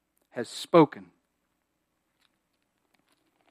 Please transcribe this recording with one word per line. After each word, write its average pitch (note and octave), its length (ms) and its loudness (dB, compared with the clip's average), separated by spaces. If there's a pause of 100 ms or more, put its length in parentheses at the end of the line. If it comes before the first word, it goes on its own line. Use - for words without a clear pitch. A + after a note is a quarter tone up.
(300)
has A#2+ 180 -12
spoken." - 580 0 (2500)